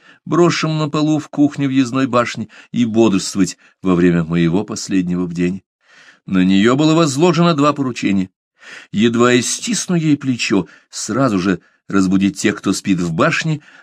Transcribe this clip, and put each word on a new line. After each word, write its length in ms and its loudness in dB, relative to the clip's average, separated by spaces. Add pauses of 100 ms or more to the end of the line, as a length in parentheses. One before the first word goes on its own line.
(240)
брошенном 540 0
на 100 -2
полу 300 0
в 120 -8
кухне 360 0
въездной 400 0
башни, 420 -2 (220)
и 140 0
бодрствовать 720 0 (240)
во 140 2
время 260 2
моего 400 0
последнего 640 -4
бдения. 380 -4 (640)
На 180 2
неё 320 4
было 180 2
возложено 600 2
два 180 2
поручения. 580 -2 (640)
Едва 400 2
я 100 4
стисну 540 -4
ей 200 2
плечо, 520 -2 (220)
сразу 500 -2
же 200 0 (280)
разбудить 500 0
тех, 180 -2
кто 160 -2
спит 280 -2
в 120 -4
башне, 500 -2 (200)